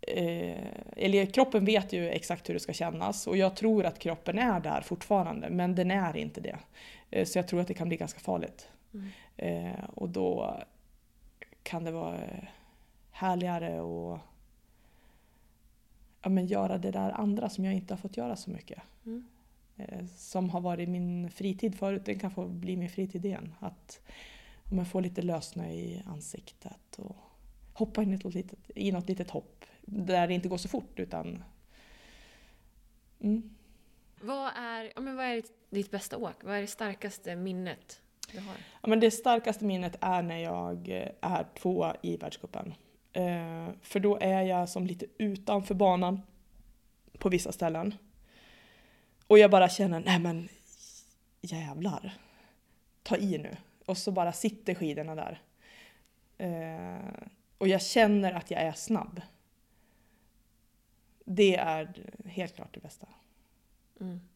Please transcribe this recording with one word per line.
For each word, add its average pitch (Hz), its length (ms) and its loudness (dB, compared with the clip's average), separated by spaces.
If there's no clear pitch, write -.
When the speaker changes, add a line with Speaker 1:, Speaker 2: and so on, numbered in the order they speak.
Speaker 1:
eh, 170 640 -2
eller 196 300 4
kroppen 226 400 4
vet 196 280 4
ju 175 160 0
exakt 170 400 -4
hur 175 40 0
det 170 60 0
ska - 140 -6
kännas, 170 540 -2
och 185 100 2
jag 190 180 4
tror 214 300 4
att 170 140 -2
kroppen 170 400 -2
är 226 200 4
där 147 220 -2
fortfarande, 175 680 0
men 180 260 2
den 180 160 2
är 180 260 2
inte 151 240 -6
det. - 160 -6
Eh, 190 140 2
så 175 120 -2
jag 175 100 0
tror 175 140 2
att 180 60 0
det 185 60 -4
kan 170 140 -4
bli 170 100 0
ganska 165 220 -8
farligt. - 500 -4
Speaker 2:
Mm. 196 160 -10
Speaker 1:
Eh, 175 460 -4
och 190 140 -6
då 175 520 -2
kan 165 200 -6
det 165 80 -4
vara, 165 320 -6
eh, - 200 -12
härligare 175 720 -2
och, 85 380 -6
ja, - 80 -4
men 185 180 4
göra 190 300 0
det 185 140 -2
där 196 200 -2
andra 208 380 0
som 190 160 -4
jag 190 80 0
inte 190 200 -4
har 185 60 -6
fått 196 180 -10
göra 233 180 -4
så - 140 -12
mycket. - 320 -12
Speaker 2:
Mm. 233 220 -10
Speaker 1:
Eh, 180 280 -10
som 185 320 -2
har 175 120 -2
varit 175 280 -2
min 175 420 -2
fritid 190 480 -2
förut, 196 260 0
den 202 140 -2
kan 190 120 -2
få 185 160 -6
bli 180 300 -4
min 175 120 -2
fritid 190 360 -4
igen. 165 340 -6
Att, - 420 -12
om 190 60 2
jag 180 100 0
får 185 140 -2
lite 180 200 -2
lösnö 170 460 -4
i 170 380 -8
ansiktet - 960 -14
och 196 160 -12
hoppa 220 300 -2
in 196 100 2
i 190 100 -2
något 180 100 -6
litet, 185 260 -8
i 196 160 0
något 180 180 -2
litet 185 220 -2
hopp - 340 -10
där 185 460 2
det 180 60 2
inte 180 140 0
går 180 100 -2
så 175 120 -6
fort, - 300 -6
utan, 175 440 -6
mm. 220 360 0
Speaker 2:
Vad 269 360 -4
är, 226 380 -8
ja, 240 60 -10
men 262 140 -6
vad 262 100 -2
är 247 100 0
ditt, 226 160 -6
ditt 202 220 -2
bästa - 260 -6
åk? 202 260 -8
Vad 196 120 -4
är 202 60 -2
det 202 60 -6
starkaste 196 680 -8
minnet 180 680 -6
du 208 80 -12
har? 196 160 -12
Speaker 1:
Ja, - 60 -4
men 220 120 6
det 220 120 8
starkaste 226 540 2
minnet 180 360 -2
är 185 200 2
när 170 160 -4
jag, 175 520 -4
eh, 131 200 -4
är 175 240 0
tvåa 175 460 0
i 170 160 -4
världscupen. - 560 -10
Eh, 170 540 -2
för - 180 -2
då 202 220 4
är 190 200 4
jag 180 280 2
som 185 180 -2
lite 180 180 -6
utanför 202 580 0
banan 185 460 6
på - 120 2
vissa 180 220 2
ställen. 175 440 -2
Och 214 120 12
jag 208 120 12
bara 185 180 10
känner, 180 300 0
"Nej 180 200 4
men, 170 300 -2
jävlar. 165 720 -6
Ta 190 140 0
i 196 200 0
nu." - 200 -8
Och 185 120 0
så 202 140 -2
bara 175 220 2
sitter 202 420 -2
skidorna 156 400 -2
där. 156 260 -8
Eh, 175 840 -8
och 190 100 2
jag 185 140 6
känner 208 520 6
att 175 180 -6
jag 165 100 0
är 160 100 0
snabb. - 500 -2
Det 190 300 8
är 160 380 0
helt 180 300 -6
klart - 180 -14
det - 60 -14
bästa. - 280 -18
Speaker 2:
Mm. 180 220 -8